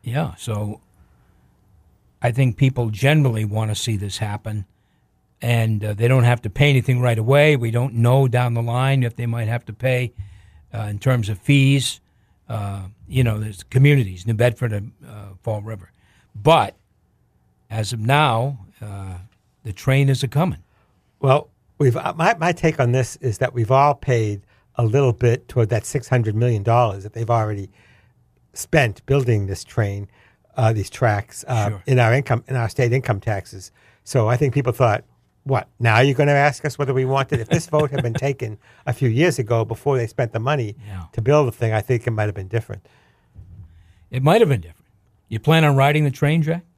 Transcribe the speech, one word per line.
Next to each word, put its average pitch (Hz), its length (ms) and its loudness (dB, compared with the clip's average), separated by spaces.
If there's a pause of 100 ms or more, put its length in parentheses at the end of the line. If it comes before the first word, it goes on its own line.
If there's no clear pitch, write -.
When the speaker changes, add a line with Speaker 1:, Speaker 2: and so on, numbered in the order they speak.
Speaker 1:
Yeah, 117 340 -4
so 104 440 -6 (1400)
I 123 100 0
think 123 260 0
people 127 320 0
generally 127 560 2
wanna 107 300 -4
see 110 220 -4
this 98 220 -8
happen, 104 460 -8 (760)
and, 113 420 0
uh, 104 100 -6
they 113 140 0
don't 131 160 4
have 120 200 2
to 104 60 -6
pay 143 200 2
anything 127 320 2
right 120 180 2
away. 143 380 4
We 117 120 -2
don't 120 260 -2
know 127 320 4
down 123 280 0
the 117 80 -2
line 127 400 0
if 117 120 -4
they 120 120 -6
might 117 220 -4
have 117 160 -4
to 104 80 -14
pay, 127 400 -2 (600)
uh, 107 160 -6
in 101 100 -6
terms 120 300 0
of 104 80 -4
fees. 139 600 2 (500)
Uh, 101 340 -8 (240)
you 131 160 0
know, 107 160 0
there's 107 240 -10
communities, 123 640 2
New 113 80 -2
Bedford 117 400 0
and, 104 180 -8 (160)
uh, 104 260 -20 (100)
Fall 107 180 -6
River. 104 300 -14 (420)
But 107 420 2 (960)
as 107 240 -4
of 113 60 -6
now, 131 600 0 (220)
uh, 98 360 -14 (460)
the 104 100 -10
train 135 360 2
is 131 140 0
a-coming. 147 400 -2 (560)
Speaker 2:
Well, 139 300 2 (280)
we've, 127 200 2
uh, - 180 -6
my, 170 200 2
my 170 180 0
take 160 260 0
on 120 140 2
this 127 240 -2
is 117 220 -4
that - 140 -2
we've 117 180 -2
all 139 220 4
paid 110 480 -2 (340)
a 120 100 0
little 127 280 2
bit 120 360 0
toward 113 200 0
that 113 160 -2
six - 220 -6
hundred 113 260 0
million 110 300 0
dollars 113 400 0
that 107 80 -14
they've 113 180 -8
already 107 400 -2 (840)
spent - 520 -2
building 117 420 0
this 98 180 -10
train, 101 420 -4 (480)
uh, 117 180 2
these 104 160 -4
tracks, - 580 -2
uh, 107 220 -2
Speaker 1:
Sure. 101 160 -8
Speaker 2:
in 127 140 2
our 117 140 4
income, 123 340 0
in 131 80 -4
our 117 140 -2
state 120 240 0
income 127 260 -2
taxes. 98 520 -8 (340)
So 113 240 0
I 120 80 2
think 135 160 0
people 131 180 0
thought, 113 320 0 (400)
"What, 135 240 -2 (100)
now 113 220 4
you're 135 160 4
gonna 143 160 2
ask 143 320 2
us 147 160 -6
whether 139 140 -2
we 131 100 0
wanted?" 131 380 -2
If 110 80 -10
this 165 180 0
vote 151 240 0
had 139 100 -4
been 120 120 -2
Speaker 1:
<laughs> 135 160 -4
Speaker 2:
taken 113 280 -8 (280)
a 127 80 -4
few 127 160 0
years 127 300 2
ago 113 260 0
before 131 320 -2
they 117 100 -2
spent 117 240 -4
the 113 80 -4
money 120 380 -4 (100)
Speaker 1:
Yeah. 92 240 -12
Speaker 2:
to - 100 -6
build 143 280 4
the - 20 -6
thing, 113 220 -2
I 107 80 0
think 120 260 -2
it 123 40 -2
might 107 140 -2
have 104 100 -6
been 95 120 -12
different. 107 400 -8 (1200)
Speaker 1:
It 127 140 -6
might 175 160 4
have 208 100 4
been 113 120 0
different. 82 260 -20 (400)
You 110 140 -6
plan 160 240 4
on 143 100 4
riding 147 300 2
the 139 60 0
train, 151 300 0
Jack? 165 220 -4 (140)